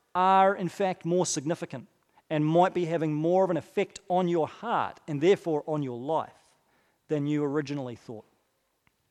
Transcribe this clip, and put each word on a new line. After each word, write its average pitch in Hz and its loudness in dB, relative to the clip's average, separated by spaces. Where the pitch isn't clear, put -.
are 190 4
in 190 -4
fact 185 -4
more 170 2
significant 156 -6
and 151 2
might 175 4
be 180 -2
having 160 -2
more 170 2
of 180 0
an 180 0
effect - -4
on 180 0
your 170 0
heart 170 -4
and 143 -6
therefore 165 2
on 151 -4
your 123 -6
life 139 -4
than 147 -2
you 147 0
originally 139 -4
thought? 110 -18